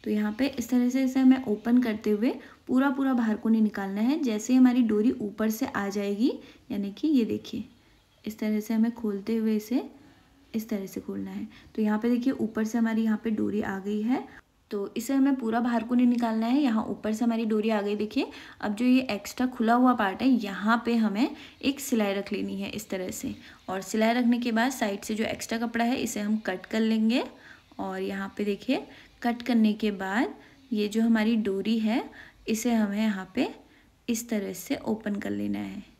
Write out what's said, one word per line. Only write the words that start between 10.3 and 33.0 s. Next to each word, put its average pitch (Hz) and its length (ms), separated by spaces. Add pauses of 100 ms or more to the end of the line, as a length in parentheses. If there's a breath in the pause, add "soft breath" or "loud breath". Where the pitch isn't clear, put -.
इस 220 140
तरह 196 180
से 185 140
खोलना 196 300
है। 208 160 (280 loud breath)
तो 220 80
यहाँ 214 160
पे 240 120
देखिए, 247 220
ऊपर 220 320
से 226 140
हमारी 226 260
यहाँ 220 200
पे 226 60
डोरी 208 320
आ 196 160
गई 208 240
है, 254 220 (460 loud breath)
तो 202 260
इसे 233 180
हमें 269 220
पूरा 226 240
बाहर 240 240
को 247 100
नहीं 247 120
निकालना 226 400
है। 269 160
यहाँ 220 240
ऊपर 214 260
से 220 120
हमारी 233 220
डोरी 214 240
आ 208 120
गई। 208 140
देखिए, 220 300 (340 loud breath)
अब 208 140
जो 226 100
ये 254 260
एक्स्ट्रा 208 380
खुला 233 260
हुआ 247 200
पार्ट 196 280
है, 254 60
यहाँ 214 560
पे 233 120
हमें 220 320 (340 loud breath)
एक 277 180
सिलाई 208 340
रख 196 180
लेनी 196 280
है 196 100
इस - 200
तरह 185 220
से। - 220 (340 loud breath)
और 190 140
सिलाई 220 320
रखने 240 260
के 240 120
बाद 233 200
साइड 202 300
से 220 120
जो 214 120
एक्स्ट्रा - 320
कपड़ा 233 260
है, 240 120
इसे - 240
हम 208 160 (100)
कट 185 200
कर 220 140
लेंगे। 220 440 (540 loud breath)
और 190 220
यहाँ 196 360
पे 208 80
देखिए, 247 420 (360 loud breath)
कट 240 200
करने 220 320
के 214 180
बाद 196 420 (380 loud breath)
ये 208 160
जो 214 140
हमारी 226 360
डोरी 208 400
है, 220 240 (460 loud breath)
इसे 226 240
हमें 208 260
यहाँ 202 360